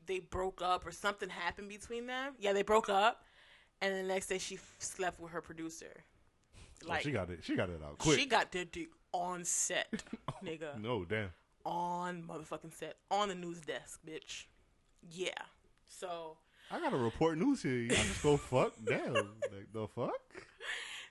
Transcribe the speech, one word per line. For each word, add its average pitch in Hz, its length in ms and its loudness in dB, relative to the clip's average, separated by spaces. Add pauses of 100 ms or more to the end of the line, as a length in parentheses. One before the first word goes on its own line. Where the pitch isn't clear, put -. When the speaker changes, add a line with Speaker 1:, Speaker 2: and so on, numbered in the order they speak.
Speaker 1:
they 185 140 -2
broke 185 420 -4
up 180 240 4
or 170 60 -6
something 202 380 -2
happened 180 400 -4
between 233 360 -8
them. 262 340 -6
Yeah, 202 140 4
they 202 80 6
broke 214 280 6
up. 202 340 6 (580)
And 196 140 2
the 190 80 -2
next 190 240 0
day 185 100 0
she 190 180 -4
f-, - 220 -16
slept - 420 -4
with 170 120 -10
her 170 100 -4
producer. 160 640 -10 (840)
Speaker 2:
Oh, - 40 -8
Speaker 1:
Like, 160 120 2
Speaker 2:
she 143 100 0
got 90 200 0
it. 85 100 -6
She 294 140 -2
got 98 140 2
it 82 140 -6
out 73 140 -10
quick. 170 220 6
Speaker 1:
she 277 80 2
got 214 240 4
their 180 140 -4
dick 165 240 -10 (240)
on 180 320 -2
set, - 580 0 (180)
Speaker 2:
<laughs> - 240 -6
Speaker 1:
nigga. 156 340 -6
Speaker 2:
No, 107 260 0
damn. 101 260 0 (340)
Speaker 1:
On 175 560 -2
motherfucking 160 520 -8
set. - 240 -8 (120)
On 202 200 4
the 180 60 -2
news 175 260 -6
desk, - 460 -8
bitch. - 380 -10 (640)
Yeah. 175 200 -4 (580)
So 165 500 -8 (320)
Speaker 2:
I 240 100 -4
gotta 269 180 0
report 156 420 4
news 269 240 4
here. 127 160 2
Y'all 120 160 4
just 104 260 2
go 147 160 8
fuck 139 420 4
Speaker 1:
<laughs> 113 60 -10
Speaker 2:
down. 214 300 2
Like, 104 580 -2
the 110 140 -2
fuck? - 580 -6 (640)